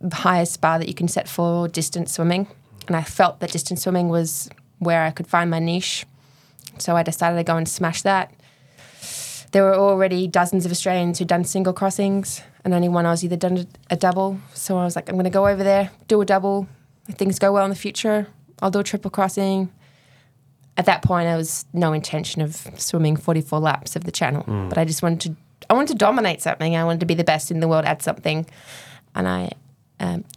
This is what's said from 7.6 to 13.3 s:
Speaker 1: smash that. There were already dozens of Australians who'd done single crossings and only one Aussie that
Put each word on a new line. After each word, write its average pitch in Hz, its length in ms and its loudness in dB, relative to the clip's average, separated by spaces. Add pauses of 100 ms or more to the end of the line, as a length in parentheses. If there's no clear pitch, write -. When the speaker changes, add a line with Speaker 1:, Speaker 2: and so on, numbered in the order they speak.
Speaker 1:
smash 170 320 -4
that. 190 320 0 (1200)
There 196 100 6
were 190 140 6
already 190 520 2
dozens 180 380 2
of 175 60 -2
Australians 175 480 0
who'd 175 80 -2
done 175 160 2
single 185 300 0
crossings 196 680 -2 (240)
and 185 80 2
only 175 160 4
one 175 160 2
Aussie 170 240 0
that 175 100 -2